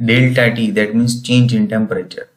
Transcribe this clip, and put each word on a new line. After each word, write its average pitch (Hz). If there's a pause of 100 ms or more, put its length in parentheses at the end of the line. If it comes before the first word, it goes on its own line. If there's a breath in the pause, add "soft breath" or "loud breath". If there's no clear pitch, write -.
delta 123
T, 113
that 107
means 120
change 123
in 107
temperature. 101